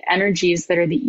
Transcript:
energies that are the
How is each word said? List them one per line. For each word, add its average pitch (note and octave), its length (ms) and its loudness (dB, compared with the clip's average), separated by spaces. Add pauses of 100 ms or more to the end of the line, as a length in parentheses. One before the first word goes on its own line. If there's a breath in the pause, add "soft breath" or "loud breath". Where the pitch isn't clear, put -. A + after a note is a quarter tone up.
energies F3+ 600 0
that F3+ 100 0
are E3+ 100 2
the D#3+ 220 -2